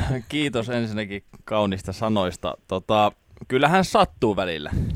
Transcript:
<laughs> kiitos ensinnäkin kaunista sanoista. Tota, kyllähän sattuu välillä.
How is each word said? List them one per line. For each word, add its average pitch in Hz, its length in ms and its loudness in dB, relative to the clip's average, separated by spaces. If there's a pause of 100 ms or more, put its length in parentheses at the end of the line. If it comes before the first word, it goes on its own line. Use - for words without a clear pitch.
<laughs> 131 220 -4
kiitos 131 400 -2
ensinnäkin 107 540 -4 (220)
kaunista 101 480 0
sanoista. 95 640 -2 (100)
Tota, 104 440 2 (360)
kyllähän 147 380 4
sattuu 131 500 2
välillä. 85 360 -4 (240)